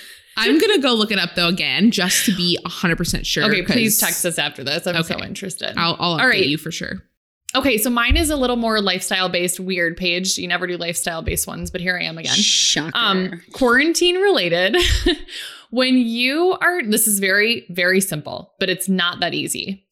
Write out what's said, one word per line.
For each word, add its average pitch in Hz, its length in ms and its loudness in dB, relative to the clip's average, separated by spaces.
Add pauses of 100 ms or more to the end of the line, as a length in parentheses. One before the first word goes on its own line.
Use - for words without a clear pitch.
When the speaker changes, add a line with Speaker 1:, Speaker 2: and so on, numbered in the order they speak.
(360)
Speaker 1:
I'm 226 240 2
gonna 415 200 4
go 254 140 2
look 214 180 0
it 202 60 0
up, 175 180 -2
though, 175 120 2
again, 170 440 2
just 180 340 0
to 196 100 2
be 175 300 0
a 175 40 -6
hundred 170 280 0
percent - 280 -4
sure, 170 200 -2
Speaker 2:
Okay, 214 180 0
please 214 340 2
Speaker 1:
'cause 190 120 0
Speaker 2:
text - 160 -4
us 170 120 -2
after 151 280 -4
this. 151 200 -4
I'm 170 180 0
so - 120 -4
Speaker 1:
Okay. - 100 -8
Speaker 2:
interested. - 520 -8
Speaker 1:
I'll, 170 220 0
I'll 175 140 0
Speaker 2:
All 165 60 0
Speaker 1:
update 247 100 4
Speaker 2:
right. 196 180 2
Speaker 1:
you 147 100 0
for - 140 -10
sure. - 320 -10 (520)
Speaker 2:
Okay, 262 220 2
so 247 120 0
mine 240 280 2
is 320 120 2
a 311 60 0
little 247 220 0
more 220 240 2
lifestyle-based, 185 800 -2
weird 175 340 -2
page. 185 420 0
You 180 120 -6
never 175 180 -2
do 175 80 -4
lifestyle-based 165 720 -4
ones, 170 240 -10
but 180 80 -8
here 180 180 -2
I 170 60 -4
am 160 140 -6
again. 165 180 -4
Speaker 3:
Shocker. - 580 0
Speaker 2:
Um, 190 480 0 (120)
quarantine 311 640 4
related. 202 580 2 (300)
<laughs> 359 120 2 (520)
When 254 280 4
you 254 640 2
are, 349 220 2
this 214 240 2
is 202 120 0
very, 202 500 2
very 180 320 2
simple, 151 580 -8
but 190 100 0
it's 180 200 -2
not 175 320 0
that 170 120 -2
easy, 165 580 -6